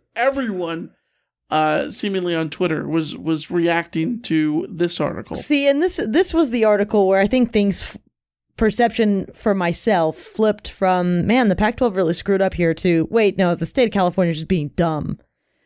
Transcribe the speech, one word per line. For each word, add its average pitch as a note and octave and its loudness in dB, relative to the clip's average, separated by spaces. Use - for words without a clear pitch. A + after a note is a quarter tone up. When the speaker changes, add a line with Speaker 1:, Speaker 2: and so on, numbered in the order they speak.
Speaker 1:
Everyone, G#3+ -4
uh, D#3 0
seemingly F#3+ -4
on D#3+ -2
Twitter D#3+ -2
was, D3+ -2
was D3+ -6
reacting E3+ -2
to D#3 0
this E3+ -4
article. - -6
Speaker 2:
See, C#4 0
and C#4 2
this, F4 -2
this C#4 2
was D#4+ 2
the A3 0
article G#3 2
where F#3+ 4
I G#3 2
think B3 0
things, G3+ 0
f-, - -10
perception G#3+ 2
for G#3 0
myself F3 0
flipped G#3+ -2
from, F3+ 0
"Man, A#3 4
the F3+ 4
Pac-twelve G#3+ 0
really E3+ 2
screwed G3 0
up F#3+ 0
here," E3 0
to, E3 2
"Wait, G#3+ 2
no, F3 2
the E3 -6
state B3 0
of G#3+ 0
California F3+ 0
is D#3 -4
just D#3+ -6
being D3 0
dumb." D#3+ -2